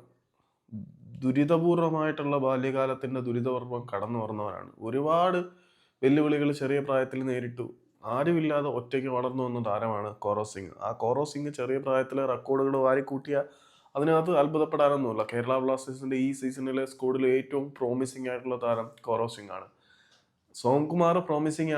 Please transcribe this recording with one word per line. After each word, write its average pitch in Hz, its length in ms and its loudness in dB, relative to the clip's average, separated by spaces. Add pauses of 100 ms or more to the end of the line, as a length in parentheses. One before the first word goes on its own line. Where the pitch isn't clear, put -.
(1200)
ദുരിതപൂർവമായിട്ടുള്ള 156 1120 2 (100)
ബാല്യകാലത്തിന്റെ 131 720 0
ദുരിതപർവ്വം 123 720 -4
കടന്നു 104 260 -4
വന്നവരാണ്. 104 520 -6 (100)
ഒരുപാട് 160 600 0 (600)
വെല്ലുവിളികൾ 147 500 4
ചെറിയ 139 280 -2
പ്രായത്തിൽ 131 400 0 (100)
നേരിട്ടു. 120 380 -4 (360)
ആരുമില്ലാതെ 147 640 2 (100)
ഒറ്റയ്ക്ക് 131 300 -4
വളർന്നു 127 380 -2
വന്ന 120 200 -2
താരമാണ് 107 440 -2 (140)
കോറോ 104 280 0
സിംഗ്. 95 220 -10 (120)
ആ 110 60 -4
കോറോ 123 320 0
സിംഗ് 147 340 -6
ചെറിയ 131 200 -2
പ്രായത്തിലെ 135 480 0
റെക്കോർഡുകൾ 135 500 0
വാരിക്കൂട്ടിയ 135 680 2 (540)
അതിനകത്ത് 160 440 4
അത്ഭുതപ്പെടാനൊന്നുമില്ല. 143 840 2 (100)
കേരള 120 260 0
ബ്ലാസ്റ്റേഴ്സിന്റെ 131 580 -2
ഈ 131 160 2
സീസണിലെ 131 600 -4
സ്ക്വാഡിൽ 131 340 0
ഏറ്റവും 135 400 2 (120)
പ്രോമിസിംഗ് 127 520 -2
ആയിട്ടുള്ള 123 320 -4
താരം 113 240 0 (200)
കോറോ 113 200 2
സിംഗ് 104 300 -10
ആണ്. 95 100 -12 (880)
സോംകുമാർ 165 640 2
പ്രോമിസിംഗ് 156 600 0